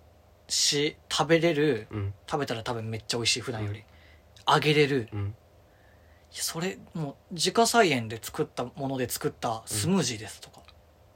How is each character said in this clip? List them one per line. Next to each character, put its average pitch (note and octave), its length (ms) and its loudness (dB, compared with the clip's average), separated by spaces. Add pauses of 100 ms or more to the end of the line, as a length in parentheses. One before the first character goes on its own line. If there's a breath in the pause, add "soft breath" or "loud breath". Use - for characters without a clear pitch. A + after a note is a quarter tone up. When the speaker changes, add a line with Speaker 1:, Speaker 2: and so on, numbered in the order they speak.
(460)
Speaker 1:
し、 - 520 0 (120)
食 D#3 160 0
べ E3 140 6
れ E3 140 4
る、 C#3+ 360 2
Speaker 2:
う A2 60 -8
ん。 G2 180 -4 (160)
Speaker 1:
食 D3+ 100 -2
べ C3+ 60 -2
た B2 80 -4
ら A2+ 80 -8
多 B2 120 -4
分 A2+ 160 -6
め A2+ 80 -6
っ G#2 80 -12
ち - 80 -4
ゃ - 20 0
美 A#2 60 -2
味 A2+ 40 0
し - 120 2
い、 - 20 -6
普 G#2 120 -8
段 G#2+ 120 -6
よ G2+ 80 -4
り。 G#2 60 -8
Speaker 2:
う - 40 -18
ん。 - 20 -20 (600 soft breath)
Speaker 1:
あ C#3+ 160 4
げ D3 140 2
れ D3 120 6
る。 C3 240 0
Speaker 2:
う G#2+ 60 -8
ん。 G2+ 180 -4 (1000 soft breath)
Speaker 1:
い - 40 -14
や、 - 60 -6
そ - 180 -4
れ、 F#3+ 180 -4 (140)
も D3+ 240 -4 (140)
う、 F#3+ 40 -10
自 E3 180 0
家 A#3 140 6
菜 A3 260 6
園 A#2 160 -2
で A2+ 140 -8
作 - 200 -6
っ D3+ 40 0
た - 180 -8
も C3+ 240 -8
の C3+ 100 -4
で B2+ 100 0
作 - 200 -4
っ - 20 0
た A2+ 340 -4
ス A2 240 -2
ム F#3+ 120 4
ー - 20 2
ジ B2 140 -2
ー - 20 -10
で G#2 100 -12
す - 140 -16
と - 80 -20
か。 - 100 -20 (560)